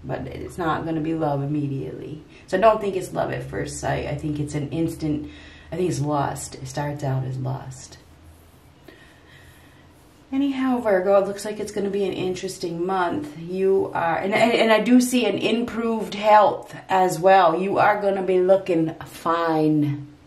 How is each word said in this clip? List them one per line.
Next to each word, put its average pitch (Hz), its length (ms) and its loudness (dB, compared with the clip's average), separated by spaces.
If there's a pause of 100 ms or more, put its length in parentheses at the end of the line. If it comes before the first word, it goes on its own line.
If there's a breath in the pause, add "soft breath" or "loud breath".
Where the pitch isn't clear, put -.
but 131 220 -8
it's - 320 -12
not 160 260 -2
gonna 160 160 -2
be 160 140 -2
love 143 280 0
immediately. 139 800 -6 (240 loud breath)
So 190 140 0
don't 220 200 6
think 196 140 -4
it's 180 180 -6
love 151 200 -2
at 131 100 -6
first - 380 -8
sight. - 260 -4
I 143 80 -6
think 147 240 -6
it's 143 160 -6
an 143 160 -4
instant, 160 600 -4 (420 loud breath)
I 160 40 -8
think 180 140 -2
it's 131 100 -4
lust. 147 560 -4
It 131 100 -14
starts 147 360 -8
out 131 220 -2
as 131 140 -8
lust. - 600 -10 (2250 loud breath)
Anyhow, 262 500 0
Virgo, 196 400 4
it 190 60 0
looks 196 180 -8
like 208 160 -8
it's 196 120 -6
gonna 196 180 -2
be 202 140 0
an 185 80 -2
interesting 180 720 -6
month. 175 540 -2
You 190 560 0
are, 170 240 0
and, 202 160 -2
and, 226 180 4
and 226 200 4
I 214 80 4
do 247 200 6
see 247 260 0
an 196 120 0
improved 226 760 -2
health 208 600 4 (140)
as 185 300 2
well. 180 420 6
You 196 180 0
are 202 220 4
gonna 196 220 0
be 185 180 2
looking 180 540 2 (120)
fine 156 1000 0 (180)